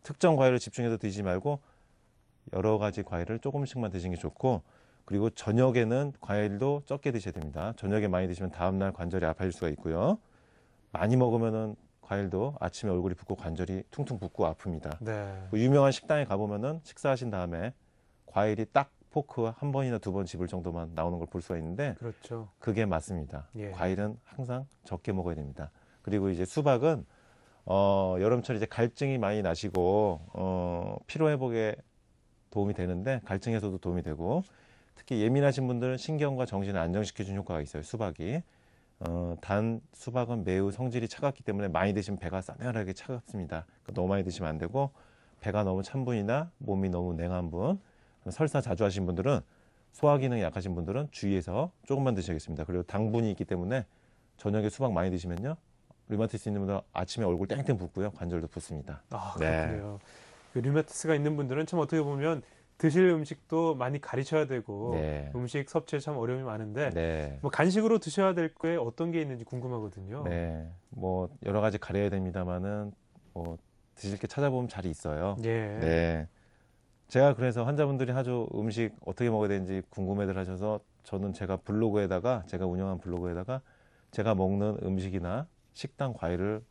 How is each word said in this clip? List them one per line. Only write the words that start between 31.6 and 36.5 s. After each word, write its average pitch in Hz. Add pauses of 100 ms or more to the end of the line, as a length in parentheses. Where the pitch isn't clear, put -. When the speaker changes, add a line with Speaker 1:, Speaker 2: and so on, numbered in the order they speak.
Speaker 1:
도움이 101
되는데 92
갈증 98
해소도 98
도움이 87
되고 87 (520)
특히 113
예민하신 135
분들은 127
신경과 143
정신을 98